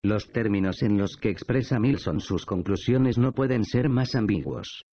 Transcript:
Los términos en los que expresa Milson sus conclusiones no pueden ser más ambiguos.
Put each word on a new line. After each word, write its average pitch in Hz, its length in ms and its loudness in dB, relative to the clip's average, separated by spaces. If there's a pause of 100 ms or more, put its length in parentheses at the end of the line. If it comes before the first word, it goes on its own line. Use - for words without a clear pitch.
Los 101 280 0
términos 101 520 0
en 104 140 4
los 98 200 0
que 110 120 -2
expresa 120 500 0
Milson 107 420 0
sus - 240 -4
conclusiones 110 720 0
no 123 160 2
pueden 127 320 0
ser 127 240 0
más 127 260 0
ambiguos. 101 760 -2